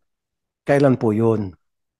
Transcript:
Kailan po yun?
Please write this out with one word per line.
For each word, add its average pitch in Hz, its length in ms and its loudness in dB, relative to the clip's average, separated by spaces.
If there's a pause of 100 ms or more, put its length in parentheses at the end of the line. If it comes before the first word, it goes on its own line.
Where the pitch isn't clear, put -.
(640)
Kailan 139 320 2
po 113 160 -2
yun? 107 400 -2 (480)